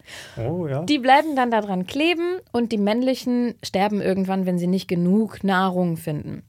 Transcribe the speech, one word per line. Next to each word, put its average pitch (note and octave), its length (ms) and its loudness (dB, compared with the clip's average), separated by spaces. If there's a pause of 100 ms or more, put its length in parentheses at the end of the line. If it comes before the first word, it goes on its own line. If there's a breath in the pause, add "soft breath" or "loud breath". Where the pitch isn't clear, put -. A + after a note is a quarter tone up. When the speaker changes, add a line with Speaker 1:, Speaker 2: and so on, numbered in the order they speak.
(360 loud breath)
Speaker 1:
Oh, D#3 320 -4
ja. C#3 160 -4
Speaker 2:
Die B3 160 0
bleiben C#4+ 340 6
dann B3 160 2
da A3+ 100 2
dran F#3 280 -2
kleben E4+ 480 0 (160)
und A#3+ 180 0
die A3+ 80 -2
männlichen A#3+ 880 0
sterben G3+ 360 0
irgendwann, F#3+ 460 0
wenn F3+ 120 0
sie F3 100 0
nicht F#3 180 0
genug F#3 560 0
Nahrung F3+ 540 0
finden. - 520 -8